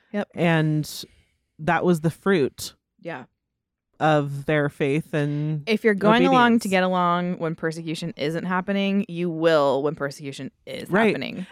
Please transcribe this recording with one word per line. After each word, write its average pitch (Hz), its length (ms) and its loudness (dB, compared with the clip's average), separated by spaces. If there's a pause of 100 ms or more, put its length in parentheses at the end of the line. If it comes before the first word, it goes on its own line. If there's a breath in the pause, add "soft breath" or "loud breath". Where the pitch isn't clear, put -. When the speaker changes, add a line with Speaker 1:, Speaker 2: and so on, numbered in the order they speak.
(140 soft breath)
Speaker 1:
Yep. 208 220 -4
Speaker 2:
And 156 680 0 (540)
that 156 260 0
was 175 160 2
the 160 80 0
fruit - 640 -2 (260)
Speaker 1:
Yeah. 139 260 -14 (760)
Speaker 2:
of 143 440 0
their 151 220 0
faith 147 460 -2
and 147 540 -2
Speaker 1:
If 214 180 -2
you're 220 80 4
going 214 320 4
along 240 340 6
to - 80 -6
Speaker 2:
obedience. 190 40 -2
Speaker 1:
get 185 120 2
along 180 540 0
when 165 180 -4
persecution 165 640 -6
isn't 160 280 -4
happening, 196 640 0
you 175 220 -4
will 156 540 4
when 147 120 0
persecution 143 560 -10 (140)
is - 240 -12
Speaker 2:
Right. 214 200 4
Speaker 1:
happening. 185 420 -4